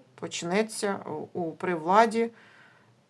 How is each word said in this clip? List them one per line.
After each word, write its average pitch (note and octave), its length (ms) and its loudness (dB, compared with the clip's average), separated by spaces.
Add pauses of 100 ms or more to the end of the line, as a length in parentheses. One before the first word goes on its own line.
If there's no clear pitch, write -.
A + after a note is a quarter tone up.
(160)
почнеться G3 840 -4 (340)
у, F3+ 60 -6
у, E3 120 -4
при F3+ 240 -4
владі. A3 560 4 (800)